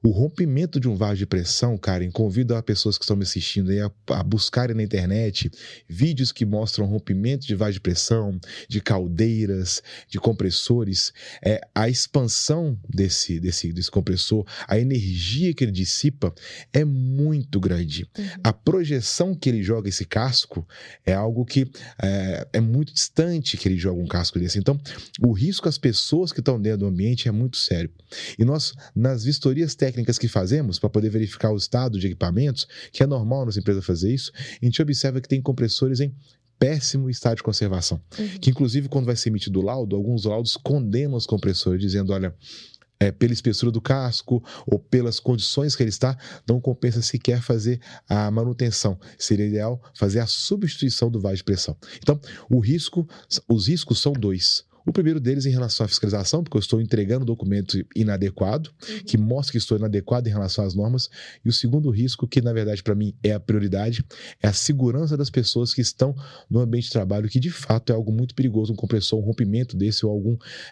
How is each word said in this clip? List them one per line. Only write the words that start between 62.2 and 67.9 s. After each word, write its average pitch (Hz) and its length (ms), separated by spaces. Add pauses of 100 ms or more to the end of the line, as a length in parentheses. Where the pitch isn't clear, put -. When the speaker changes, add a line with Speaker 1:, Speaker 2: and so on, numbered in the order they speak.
Speaker 1:
que 127 140
na 117 100
verdade 107 300
pra 107 120
mim 104 280
é 107 100
a 104 80
prioridade, 107 640 (380)
é 104 40
a 101 60
segurança 143 640
das 139 140
pessoas 120 420
que - 80
estão 131 340 (360)
no 117 100
ambiente 120 240
de - 60
trabalho, 104 400
que 127 100
de 160 100
fato 113 440